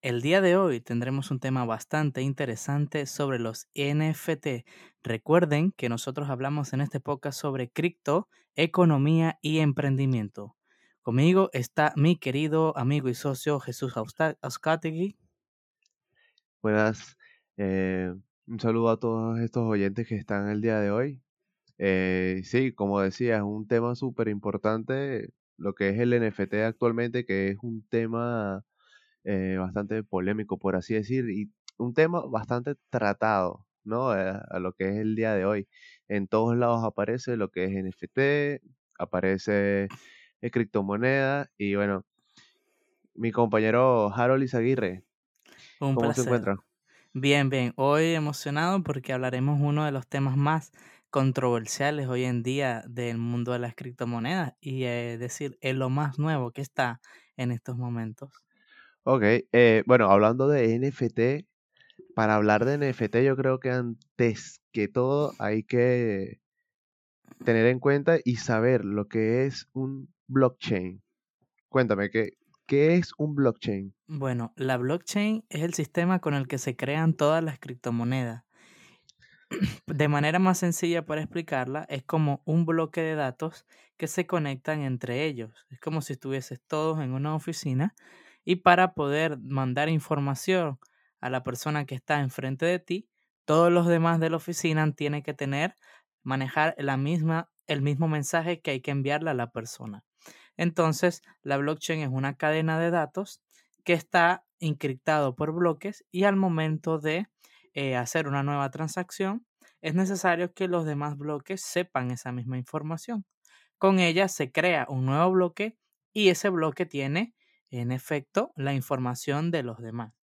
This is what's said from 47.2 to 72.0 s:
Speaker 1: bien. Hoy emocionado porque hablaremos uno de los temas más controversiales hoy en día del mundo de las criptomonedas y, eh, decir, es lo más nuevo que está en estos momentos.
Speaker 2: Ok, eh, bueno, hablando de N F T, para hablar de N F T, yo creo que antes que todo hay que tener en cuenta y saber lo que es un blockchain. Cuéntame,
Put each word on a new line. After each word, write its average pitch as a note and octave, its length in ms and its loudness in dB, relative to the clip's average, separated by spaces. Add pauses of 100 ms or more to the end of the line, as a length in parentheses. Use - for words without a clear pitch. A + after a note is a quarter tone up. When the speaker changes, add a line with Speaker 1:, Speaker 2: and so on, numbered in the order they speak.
Speaker 1:
bien. B2 260 -2
Hoy D3+ 380 2
emocionado D#3 680 -2
porque C#3 300 -6
hablaremos B2+ 480 0
uno D3 240 0
de D3 80 -2
los C3+ 160 -6
temas C3+ 280 -2
más D3+ 360 0 (380)
controversiales C3+ 960 0
hoy B2+ 180 -2
en A#2+ 180 -2
día B2+ 440 -2
del A#2+ 300 -6
mundo A#2+ 360 -2
de B2 60 -2
las A#2+ 160 -6
criptomonedas B2+ 840 -4
y, C3 240 -6
eh, A#2+ 320 -4
decir, B2 460 -8
es C3 120 -2
lo C3 140 -2
más C#3 300 -2
nuevo D3 320 0
que C#3 100 -12
está B2 400 -2 (380)
en B2 120 -2
estos A#2+ 280 -6
momentos. A#2+ 680 -8 (600)
Speaker 2:
Ok, C3 200 4
eh, A2+ 640 6
bueno, A#2 240 6
hablando A2+ 380 6
de A#2+ 260 4
N B2+ 120 0
F B2+ 220 -2
T, C3 380 0 (680)
para G#2+ 200 4
hablar G#2+ 320 4
de C#3 80 2
N D3 160 0
F A2+ 180 -2
T, A#2+ 160 2
yo C3+ 120 4
creo C3 220 0
que C3 120 -4
antes A#2+ 920 -2 (100)
que G#2+ 160 -2
todo C3 520 0
hay G#2+ 240 -2
que A#2+ 800 0 (1000)
tener A2+ 260 4
en B2+ 120 2
cuenta C#3+ 420 4
y B2 140 0
saber A2+ 480 2
lo G2+ 240 -2
que A2+ 380 0
es C3 260 -8
un C3+ 400 -8 (140)
blockchain. A#2 760 0 (680)
Cuéntame, G#2 400 2